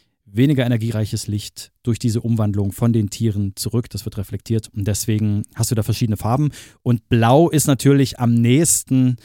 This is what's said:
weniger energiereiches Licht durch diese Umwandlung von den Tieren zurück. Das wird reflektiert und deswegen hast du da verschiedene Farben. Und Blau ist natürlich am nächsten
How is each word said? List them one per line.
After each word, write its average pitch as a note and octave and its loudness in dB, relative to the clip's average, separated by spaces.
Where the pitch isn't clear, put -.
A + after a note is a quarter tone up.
weniger B2+ 2
energiereiches A2 -2
Licht - -8
durch A#2 -2
diese A2+ -2
Umwandlung G#2 -2
von A#2+ 0
den A2 0
Tieren G2+ -4
zurück. - -4
Das - -12
wird G#2+ -8
reflektiert A2 -6
und G2+ -6
deswegen G#2+ -2
hast - -4
du A#2 0
da A2 0
verschiedene G#2+ -2
Farben. C3 0
Und A#2+ 0
Blau B2+ 4
ist D3+ 0
natürlich C#3 2
am A#2 2
nächsten B2+ 2